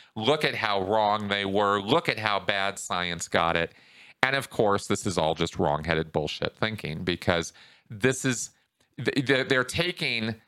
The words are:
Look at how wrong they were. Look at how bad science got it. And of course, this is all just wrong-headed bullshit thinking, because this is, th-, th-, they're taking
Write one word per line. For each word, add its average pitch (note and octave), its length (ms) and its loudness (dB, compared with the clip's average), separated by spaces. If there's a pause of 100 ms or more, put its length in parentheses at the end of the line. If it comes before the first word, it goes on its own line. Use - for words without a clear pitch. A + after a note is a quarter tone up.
(160)
Look B2+ 280 2
at B2+ 120 0
how G2+ 260 0
wrong G#2 460 2
they G2+ 160 0
were. G2+ 360 4
Look A#2+ 280 2
at A#2 100 0
how G#2+ 220 0
bad G2 400 -2
science F2 480 -4
got E2+ 260 2
it. E2 180 0 (520)
And C3 100 2
of C3+ 160 -4
course, G2+ 380 2
this - 180 -2
is F2+ 120 -2
all D#2+ 160 2
just E2+ 240 -2
wrong-headed D#2+ 520 0
bullshit D#2+ 460 -4
thinking, F#2 480 -4
because E2+ 480 0 (380)
this A#2+ 340 0
is, B2+ 260 -4 (460)
th-, B2+ 300 -2
th-, C3 220 2
they're B2+ 140 4
taking B2+ 760 -4 (120)